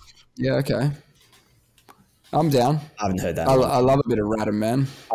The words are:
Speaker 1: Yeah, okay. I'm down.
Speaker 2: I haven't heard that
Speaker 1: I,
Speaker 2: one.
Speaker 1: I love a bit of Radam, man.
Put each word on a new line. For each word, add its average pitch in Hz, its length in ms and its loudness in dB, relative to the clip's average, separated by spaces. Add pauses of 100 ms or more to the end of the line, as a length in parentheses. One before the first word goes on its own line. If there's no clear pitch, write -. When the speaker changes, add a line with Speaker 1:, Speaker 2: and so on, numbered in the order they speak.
(360)
Speaker 1:
Yeah, 131 200 -2
okay. 135 360 -2 (1400)
I'm 156 180 2
down. 135 300 2 (200)
Speaker 2:
I 104 60 -4
haven't 95 160 -2
heard 90 160 -4
that 82 100 -2
Speaker 1:
I, 135 100 4
Speaker 2:
one. 127 140 2
Speaker 1:
I 139 60 0
love 131 280 2
a - 20 -4
bit 117 120 0
of 104 60 -2
Radam, 107 300 -2
man. 110 240 -2 (360)